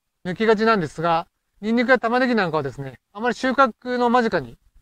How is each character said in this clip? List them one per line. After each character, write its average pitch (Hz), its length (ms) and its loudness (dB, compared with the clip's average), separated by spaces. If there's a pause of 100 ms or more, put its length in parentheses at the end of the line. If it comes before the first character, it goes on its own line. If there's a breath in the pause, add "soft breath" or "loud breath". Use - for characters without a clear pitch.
(240)
抜 180 100 -6
き 220 120 0
が 220 100 6
ち 220 100 0
な 226 100 4
ん 196 40 0
で 151 80 -4
す - 140 -10
が、 165 240 0 (340)
ニ 214 120 -4
ン 226 40 2
ニ 247 80 2
ク 240 60 -2
や 254 80 6
玉 240 200 -2
ね 254 80 2
ぎ 247 80 0
な 202 120 0
ん 165 40 -4
か 156 80 -2
は 147 40 -2
で 135 100 -8
す 123 80 -14
ね、 135 200 -14 (120)
あ 202 80 -16
ま 240 80 -4
り 220 60 -2
収 262 180 -2
穫 247 440 0
の 240 140 2
間 247 140 4
近 190 160 -2
に 117 180 -14 (240)